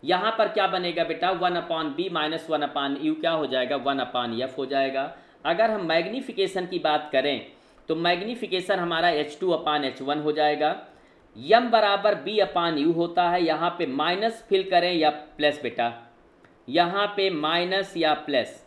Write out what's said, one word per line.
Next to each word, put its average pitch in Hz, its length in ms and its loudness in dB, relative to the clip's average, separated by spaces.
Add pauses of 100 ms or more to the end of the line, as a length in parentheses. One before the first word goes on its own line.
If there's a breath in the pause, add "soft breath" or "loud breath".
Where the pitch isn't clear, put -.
यहाँ 185 280 0
पर 220 160 2
क्या 202 200 0
बनेगा 175 360 -2
बेटा, 165 280 -2
one 175 260 0
upon 160 340 -4
B 160 180 -4
minus 156 400 -4
one 147 140 0
upon 139 400 -2
U 156 180 0
क्या 165 100 2
हो 156 160 0
जाएगा, 127 300 0
one 135 240 -2
upon 120 320 -4 (100)
F 131 140 -8
हो 139 80 -2
जाएगा। 135 380 0 (420 loud breath)
अगर 190 260 2
हम 202 160 -4
magnification 185 800 -2
की 180 140 -6
बात 151 320 0
करें 131 360 0 (420 soft breath)
तो 160 80 0
magnification 185 840 -2
हमारा 170 320 2
h 151 280 -2
two 185 140 0
upon 151 320 0
h 135 160 -6
one 143 180 -2
हो 151 120 0
जाएगा। 151 380 2 (680 soft breath)
यम 214 340 4
बराबर 208 540 4
B 208 180 -2
upon 170 380 2
U 160 160 4
होता 170 340 2
है, 180 140 2
यहाँ 160 260 2
पे 170 180 -4
minus 175 600 -2
fill 190 160 4
करें 180 280 4
या 156 160 4
प्लस 147 540 -2
बेटा, 120 280 0 (760)
यहाँ 175 400 2
पे 202 240 0
minus 175 680 -2
या 156 220 2
plus। - 480 -4